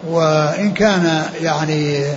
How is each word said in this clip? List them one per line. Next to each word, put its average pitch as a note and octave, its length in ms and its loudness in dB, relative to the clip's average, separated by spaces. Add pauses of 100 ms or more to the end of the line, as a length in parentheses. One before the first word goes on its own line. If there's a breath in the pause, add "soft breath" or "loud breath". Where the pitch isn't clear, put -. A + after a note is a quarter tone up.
وإن D#3+ 640 0
كان F3 500 2 (160)
يعني D3+ 640 -2 (120)